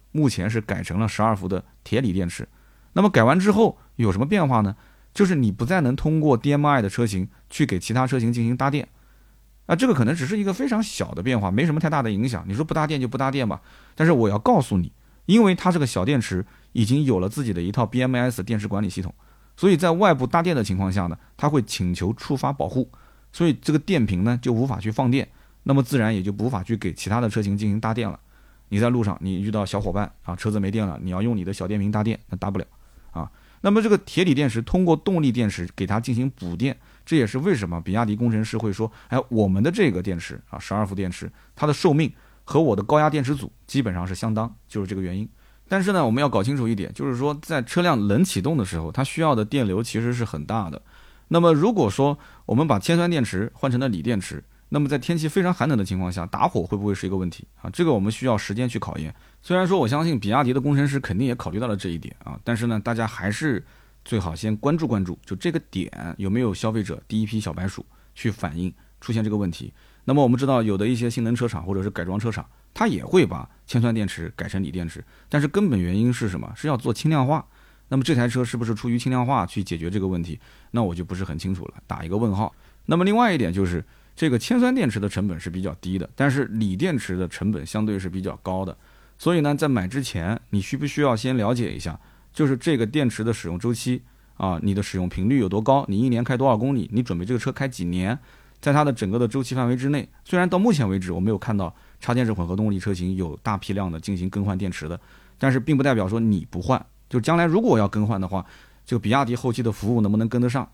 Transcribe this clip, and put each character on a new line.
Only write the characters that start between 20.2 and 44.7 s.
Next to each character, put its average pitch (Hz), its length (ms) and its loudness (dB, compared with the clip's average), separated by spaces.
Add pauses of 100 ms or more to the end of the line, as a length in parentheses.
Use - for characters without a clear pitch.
搭 170 160 2
电 170 120 2
的 117 100 2
情 95 120 0
况 95 160 0
下 92 140 0
呢， 82 100 -4 (200)
它 147 120 0
会 147 140 4
请 90 320 -2
求 95 200 0
触 - 220 -4
发 135 160 -2
保 92 160 -4
护， 123 220 -2 (420)
所 170 140 2
以 165 60 6
这 - 200 -2
个 156 60 4
电 147 260 2
瓶 95 200 0
呢 120 180 2
就 127 100 0
无 117 140 2
法 98 140 -4
去 107 100 -4
放 123 180 0
电， 131 200 2 (340)
那 135 100 0
么 139 80 6
自 135 160 0
然 113 160 2
也 101 80 0
就 101 120 -2
无 104 180 -2
法 107 140 -4
去 113 120 -2
给 92 160 -4
其 - 160 -10
他 113 120 0
的 113 100 0
车 110 100 0
型 101 160 0
进 107 120 -2
行 101 100 0
搭 110 160 -2
电 107 160 -2
了。 71 80 -12 (520)
你 101 100 2
在 120 100 4
路 123 140 2
上， 101 160 0
你 95 200 -2
遇 101 80 -2
到 104 160 -2
小 98 160 -2
伙 98 120 -2
伴 101 200 -4 (120)
啊， 87 100 -8
车 107 160 -4
子 104 80 0
没 98 140 0
电 110 120 0
了， 80 160 -4
你 90 100 -6
要 92 120 -2
用 117 140 0
你 90 80 -4
的 95 80 -4
小 92 160 -6
电 104 100 -2
瓶 101 140 0
搭 107 100 0
电， 220 160 -2 (100)
那 185 80 -6
搭 190 140 -4
不 190 80 -2
了 - 60 -4 (480)
啊。 82 180 -8 (340)
那 196 60 4
么 214 100 4
这 220 80 2
个 208 100 6
铁 - 260 -2
锂 160 100 4
电 143 140 2
池 113 120 -2
通 180 240 2
过 165 120 6
动 175 260 0
力 135 80 4
电 113 180 0
池 87 280 -4
给 95 100 -2
它 101 140 0
进 120 120 -4
行 127 180 0
补 87 260 -6
电， 127 200 -2 (300)
这 165 100 2
也 131 80 6
是 107 140 -2
为 170 160 2
什 101 140 -2
么 85 120 -4
比 90 120 -4
亚 113 120 2
迪 104 120 0
工 120 120 2
程 110 160 2
师 110 140 -4
会 107 140 -2
说， 110 180 -4 (160)
哎， 123 100 -2 (120)
我 107 180 2
们 95 160 4
的 156 80 4
这 180 220 2
个 87 100 -2
电 90 160 -4
池 - 320 -12
啊， 69 80 -10
十 - 160 -6
二 107 100 0
伏 95 120 -4
电 95 120 -2
池， 87 220 -10 (240)
它 - 100 -4
的 151 80 4
寿 147 220 4
命 151 180 2 (300)
和 - 180 0
我 139 140 2
的 104 80 0
高 147 160 4
压 151 100 4
电 151 140 0
池 139 140 -2
组 - 160 -10 (160)
基 139 120 0
本 104 140 -2
上 87 100 -4
是 92 120 -6
相 113 180 -2
当， 110 180 -4 (140)
就 - 140 -8